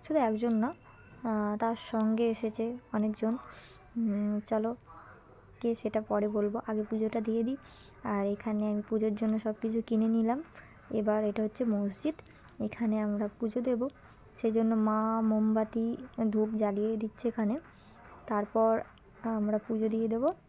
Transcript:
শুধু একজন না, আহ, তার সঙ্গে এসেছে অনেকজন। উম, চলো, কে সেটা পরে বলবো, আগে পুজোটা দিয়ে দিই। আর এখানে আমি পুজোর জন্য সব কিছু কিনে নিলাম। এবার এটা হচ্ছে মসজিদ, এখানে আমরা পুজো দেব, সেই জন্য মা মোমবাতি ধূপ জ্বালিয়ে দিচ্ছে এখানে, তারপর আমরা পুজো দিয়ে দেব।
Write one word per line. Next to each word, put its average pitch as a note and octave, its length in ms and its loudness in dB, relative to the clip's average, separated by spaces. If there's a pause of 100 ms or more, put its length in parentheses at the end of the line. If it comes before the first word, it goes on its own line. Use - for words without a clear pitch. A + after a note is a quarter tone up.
শুধু D#4 160 2
একজন A3+ 340 2
না, A3 160 2
আহ, G#3+ 880 -4
তার A3+ 200 0 (120)
সঙ্গে A3 400 2
এসেছে A3 340 -4 (280)
অনেকজন। G#3+ 400 0 (640)
উম, G#3 380 0 (120)
চলো, A3 240 0 (880)
কে A#3 160 0
সেটা A3 260 -2
পরে G#3 280 0
বলবো, G#3 380 0
আগে G#3+ 160 -2
পুজোটা A3 380 0
দিয়ে A3 220 0
দিই। C4 160 -2 (460)
আর G#3 220 0
এখানে G#3 440 -2
আমি G#3 180 0
পুজোর A3 260 0
জন্য A3 240 0
সব G#3+ 220 -2
কিছু A3 260 0
কিনে A3+ 220 2
নিলাম। A3+ 300 2 (520)
এবার G#3+ 340 2
এটা G#3 180 0
হচ্ছে G#3+ 220 -4
মসজিদ, G3+ 520 0 (440)
এখানে G#3+ 400 -2
আমরা G#3 260 -2 (120)
পুজো A#3 220 -2
দেব, A#3+ 200 0 (560)
সেই A3+ 160 0
জন্য A3+ 220 4
মা G#3+ 240 4 (240)
মোমবাতি A3 640 2 (440)
ধূপ G#3+ 180 2 (120)
জ্বালিয়ে G#3 360 0
দিচ্ছে G#3+ 320 -6
এখানে, A3 260 0 (720)
তারপর A3 460 2 (640)
আমরা G#3+ 220 0
পুজো A3 300 -2
দিয়ে A3+ 200 0
দেব। A3+ 160 0 (240)